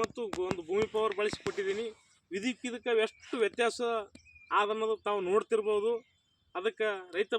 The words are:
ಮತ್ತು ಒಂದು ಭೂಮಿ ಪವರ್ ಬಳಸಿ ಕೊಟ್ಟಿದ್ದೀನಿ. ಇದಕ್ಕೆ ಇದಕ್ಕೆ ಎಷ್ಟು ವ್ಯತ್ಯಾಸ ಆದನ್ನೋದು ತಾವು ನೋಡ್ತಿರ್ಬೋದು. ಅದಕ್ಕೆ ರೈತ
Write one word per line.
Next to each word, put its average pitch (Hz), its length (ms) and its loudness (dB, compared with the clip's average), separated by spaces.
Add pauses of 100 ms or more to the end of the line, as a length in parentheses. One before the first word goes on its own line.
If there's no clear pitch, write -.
ಮತ್ತು 226 220 -2 (260)
ಒಂದು 185 200 -8
ಭೂಮಿ 208 260 2
ಪವರ್ 220 260 0
ಬಳಸಿ 208 260 -2
ಕೊಟ್ಟಿದ್ದೀನಿ. 196 400 -2 (440)
ಇದಕ್ಕೆ 214 400 -4
ಇದಕ್ಕೆ 240 200 -4 (160)
ಎಷ್ಟು - 280 -8 (100)
ವ್ಯತ್ಯಾಸ 220 360 0 (680)
ಆದನ್ನೋದು 214 460 2 (100)
ತಾವು 208 140 2 (100)
ನೋಡ್ತಿರ್ಬೋದು. 214 640 2 (640)
ಅದಕ್ಕೆ 220 340 0 (280)
ರೈತ 208 220 0